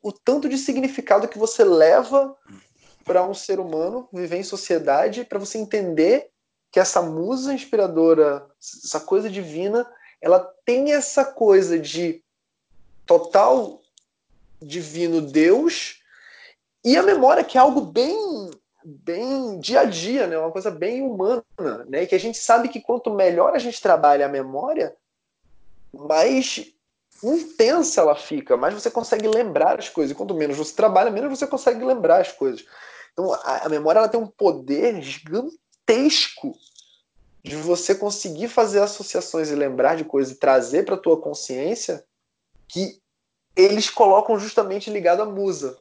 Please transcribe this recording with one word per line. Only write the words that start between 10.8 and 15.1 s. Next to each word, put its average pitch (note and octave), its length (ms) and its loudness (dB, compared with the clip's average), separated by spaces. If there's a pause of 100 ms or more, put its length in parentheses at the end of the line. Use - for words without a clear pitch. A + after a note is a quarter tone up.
essa C#4 320 0
coisa F#3+ 540 4
de E3 440 -6 (840)
total G3 760 2 (800)
divino D#3+ 580 -4